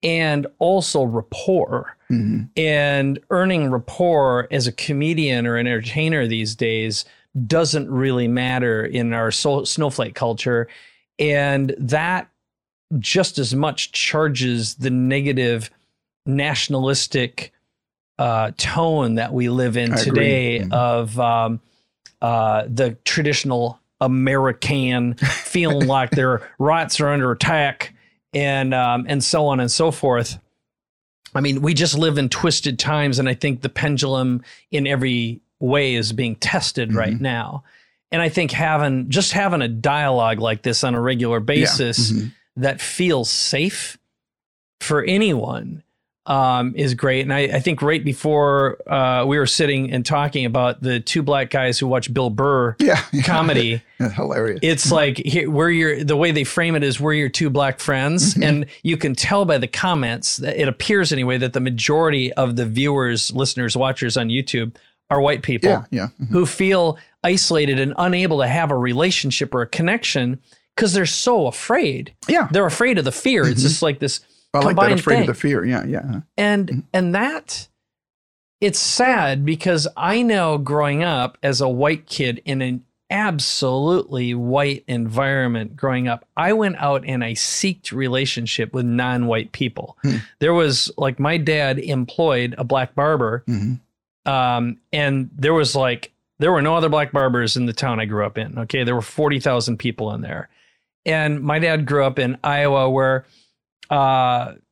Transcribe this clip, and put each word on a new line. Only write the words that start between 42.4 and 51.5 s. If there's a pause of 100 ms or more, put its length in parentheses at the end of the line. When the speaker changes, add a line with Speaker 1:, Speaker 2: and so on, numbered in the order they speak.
Speaker 1:
that
feels
safe (840)
for
anyone (440)
um,
is
great.
And
I,
I
think
right
before, (140)
uh,
we
were
sitting
and
talking
about
the
two
black